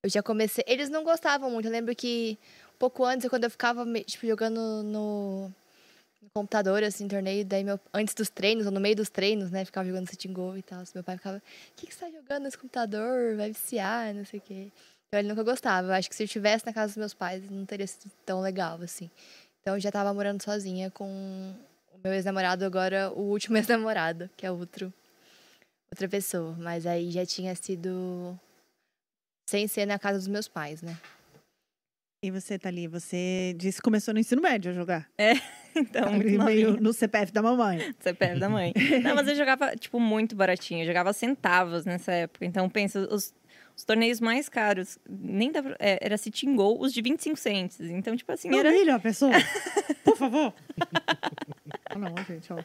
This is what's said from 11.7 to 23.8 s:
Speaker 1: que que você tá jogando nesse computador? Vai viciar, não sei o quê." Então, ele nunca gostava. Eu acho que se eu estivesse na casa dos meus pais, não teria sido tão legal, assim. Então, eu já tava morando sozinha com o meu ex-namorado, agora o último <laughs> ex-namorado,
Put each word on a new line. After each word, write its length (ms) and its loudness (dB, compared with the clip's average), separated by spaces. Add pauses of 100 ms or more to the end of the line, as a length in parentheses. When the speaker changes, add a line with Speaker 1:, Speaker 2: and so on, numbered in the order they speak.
Speaker 1:
que 120 -16
que 60 -18
você 60 -20
tá 100 -10
jogando 340 -8
nesse 120 -8
computador? 800 -2
Vai 140 -2
viciar, 640 -4
não 100 -8
sei 140 -14
o 40 -14
quê." 260 -16 (400)
Então, 100 0
ele 100 0
nunca 140 -2
gostava. 460 0
Eu 40 2
acho 160 0
que 60 -12
se 80 -4
eu 40 -2
estivesse 380 0
na 80 -6
casa 200 -2
dos 40 -12
meus 180 -6
pais, 360 -6
não 160 -8
teria 200 -6
sido 240 -14 (140)
tão 160 -2
legal, 400 -4
assim. 300 -12 (500)
Então, 140 -2
eu 60 -2
já 100 -2
tava 240 0
morando 280 -2
sozinha 480 -4
com 140 -12 (880)
o 100 -20
meu 120 0
ex-namorado, 500 0
agora 460 0
o 120 -6
último 340 0
<laughs> 20 8
ex-namorado, 800 0